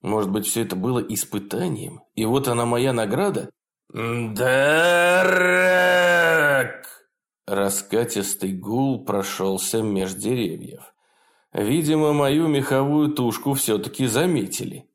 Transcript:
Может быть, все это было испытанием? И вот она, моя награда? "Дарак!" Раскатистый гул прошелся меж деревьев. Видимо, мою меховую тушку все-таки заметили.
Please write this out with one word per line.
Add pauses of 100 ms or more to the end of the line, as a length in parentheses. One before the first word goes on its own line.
Может
быть,
все
это
было
испытанием? (120)
И
вот
она,
моя
награда? (420)
"Дарак!" (600)
Раскатистый
гул
прошелся
меж
деревьев. (580)
Видимо,
мою
меховую
тушку
все-таки
заметили.